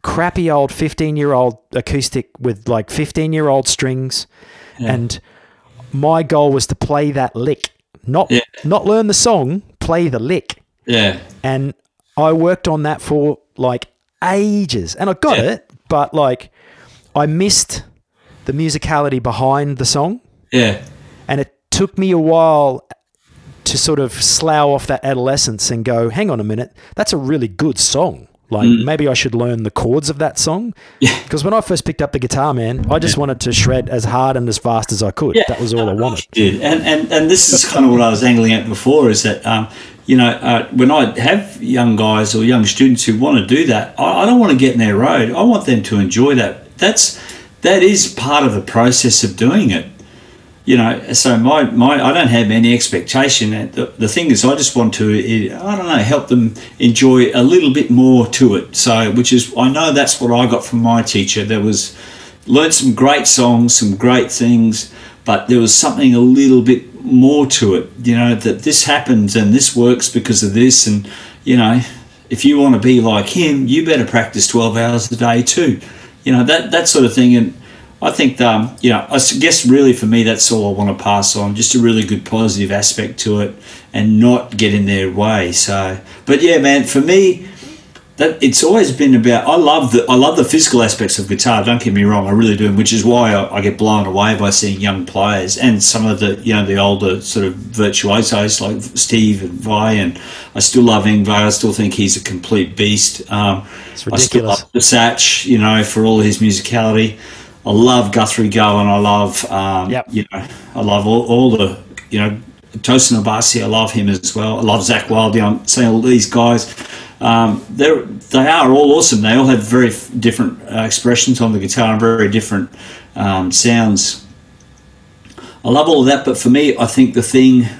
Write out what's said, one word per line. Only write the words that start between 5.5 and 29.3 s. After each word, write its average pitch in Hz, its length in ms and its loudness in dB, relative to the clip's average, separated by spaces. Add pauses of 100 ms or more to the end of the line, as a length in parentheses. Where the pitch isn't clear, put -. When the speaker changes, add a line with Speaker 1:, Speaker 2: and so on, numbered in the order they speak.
Speaker 1:
my 156 320 0
goal 147 280 2
was 135 160 0
to - 80 -6
play 147 360 -2
that 135 240 -4
lick, 131 340 -6 (360)
not, 139 260 -2
Speaker 2:
Yeah. 120 80 2 (240)
Speaker 1:
not 175 240 0
learn 214 200 0
the 202 60 -2
song, 185 480 0 (180)
play 170 300 -2
the 123 100 -4
lick. 147 380 -6 (300)
Speaker 2:
Yeah. 104 300 0 (260)
Speaker 1:
And 135 300 -4 (440)
I 156 160 2
worked 175 340 0
on 156 160 -2
that 151 180 -6
for, 147 360 -2 (200)
like, 123 300 -4 (360)
ages, 185 720 -2
and 196 140 -4
I 185 40 -2
got 285 240 0
Speaker 2:
Yeah. 135 140 -2
Speaker 1:
it, - 180 -10 (200)
but, 143 240 -2
like, 135 360 -2 (680)
I 147 100 2
missed 175 580 -2 (640)
the 135 80 -4
musicality 147 680 -2
behind 131 560 -2
the 123 80 -4
song. 165 360 -2 (300)
Speaker 2:
Yeah. 113 260 0 (500)
Speaker 1:
And 143 140 -4
it - 120 -8 (180)
took 196 260 -4
me 190 140 -2
a 175 60 2
while 156 680 2 (800)
to - 120 -4
sort 147 220 -2
of 131 140 -4 (100)
slough 151 440 0
off 139 200 -2
that 135 160 -4
adolescence 131 680 -4
and 117 140 -6
go, 117 260 -2
"Hang 185 200 -4
on 123 100 -4
a 104 40 -6
minute, 110 280 -6 (240)
that's - 160 -4
a 180 60 -4
really 135 320 -4
good 127 280 -4
song. 131 500 -4 (220)
Like, 110 200 -2
Speaker 2:
Mm. 120 160 2
Speaker 1:
maybe 147 240 -2
I 127 40 -2
should 117 220 -4